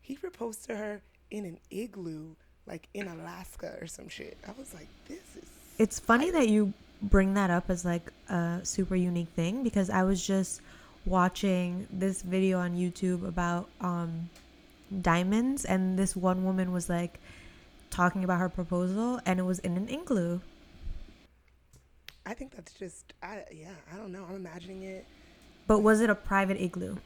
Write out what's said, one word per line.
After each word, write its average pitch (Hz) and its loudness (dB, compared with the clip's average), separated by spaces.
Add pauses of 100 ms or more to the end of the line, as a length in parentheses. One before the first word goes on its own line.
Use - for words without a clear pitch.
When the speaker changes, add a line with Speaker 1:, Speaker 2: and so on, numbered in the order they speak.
Speaker 1:
He 277 -12
proposed 233 -10
to 226 -6
her 208 -6 (300)
in 208 -8
an 170 -10 (120)
igloo, 170 -8 (320)
like, 170 -12
in 202 -8
Alaska 170 -12
or 165 -10
some - -14
shit. - -14 (100)
I 202 -12
was 269 -16
like, - -18 (180)
"This 330 -12 (160)
is - -18 (300)
Speaker 2:
It's - 2
funny 254 4
Speaker 1:
fire." 330 4
Speaker 2:
that 240 6
you 208 4 (300)
bring 196 6
that 196 4
up 175 2
as, 175 0
like, 170 -2 (200)
a 170 0
super 190 0
unique 175 2
thing, 185 0
because 202 2
I 185 4
was 185 2
just 190 0 (420)
watching 180 2
this 190 -2
video 185 2
on 175 0
YouTube 180 0
about, 175 -2 (140)
um, 170 -4 (720)
diamonds, 202 4
and 185 4
this 196 2
one 185 2
woman 185 2
was, 175 0
like, 170 -2 (680)
talking 180 4
about 180 4
her 180 4
proposal, 185 0
and 185 2
it 185 2
was 180 0
in 175 -2
an 208 -2
igloo. 208 0 (1900)
Speaker 1:
I 214 -4
think 262 -12
that's 196 -18
just, - -14
I, 196 -12
yeah, 160 -18 (240)
I 180 -14
don't 202 -12
know. 190 -12
I'm 190 -10
imagining 180 -12
it. 190 -12 (600)
Speaker 2:
But 208 -4
was 214 4
it 226 2
a 202 4
private 196 -2
igloo? 185 -8